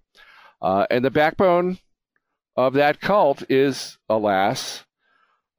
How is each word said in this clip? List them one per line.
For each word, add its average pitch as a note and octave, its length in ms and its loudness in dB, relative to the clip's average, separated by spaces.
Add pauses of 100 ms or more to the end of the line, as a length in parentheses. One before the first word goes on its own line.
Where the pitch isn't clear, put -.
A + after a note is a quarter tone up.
(600)
Uh, F#2+ 280 0
and B2 140 -2
the C3 80 0
backbone F3 680 0 (800)
of B2+ 200 0
that C#3+ 260 2
cult F3+ 480 0
is, C3+ 480 0 (100)
alas, G#2+ 800 -2 (720)